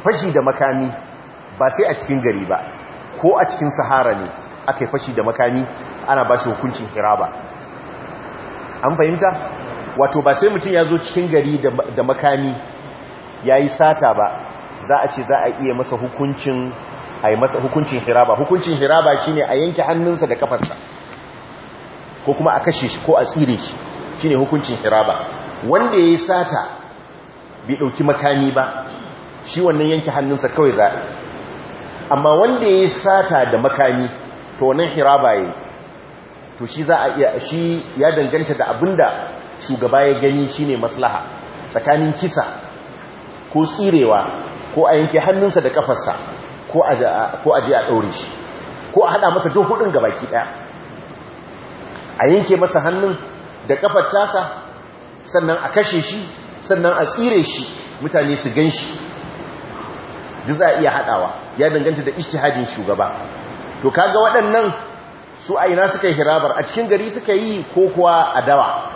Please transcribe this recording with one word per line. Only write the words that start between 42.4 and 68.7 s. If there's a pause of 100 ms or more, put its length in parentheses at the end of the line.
ko
tsirewa (480)
ko
a
yanke
hannunsa
da
kafarsa (580)
ko
a, (500)
ko
a
je
a
ɗaure
shi (640)
ko
a
haɗa
masa
duk
hudun
gabaki
ɗaya. (1700)
A
yanke
masa
hannun (520)
da
kafar
tasa, (840)
sannan
a
kashe
shi, (360)
sannan
a
tsire
shi, (360)
mutane
su
gan
shi. (1500)
Duk
za
a
iya
haɗawa, (280)
ya
danganta
da
ijtihadin
shugaba. (720)
To
kaga
waɗannan (640)
su
a
ina
suka
yi
hirabar?
A
cikin
gari
suka
yi (100)
ko
kuwa
a
dawa? (280)